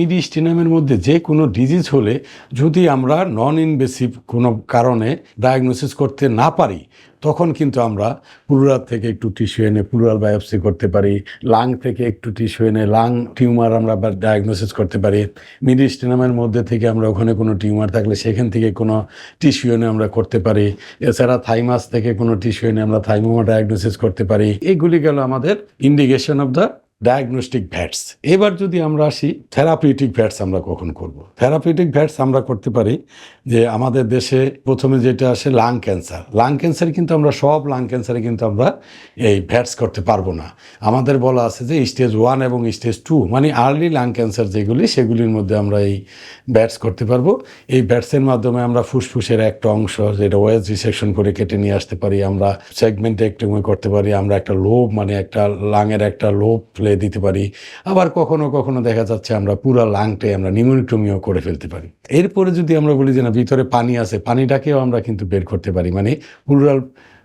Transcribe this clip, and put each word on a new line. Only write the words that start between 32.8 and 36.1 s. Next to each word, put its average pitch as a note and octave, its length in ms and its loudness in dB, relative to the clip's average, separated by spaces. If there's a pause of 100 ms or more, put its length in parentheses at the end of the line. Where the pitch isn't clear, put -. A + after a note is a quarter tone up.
যে A#2 80 4 (160)
আমাদের B2+ 280 0 (120)
দেশে C3 240 0 (260)
প্রথমে C3+ 300 2 (100)
যেটা C3 280 2
আসে C3 140 -4 (120)
লাং A#2+ 120 2 (120)
ক্যান্সার। F2+ 380 -6 (180)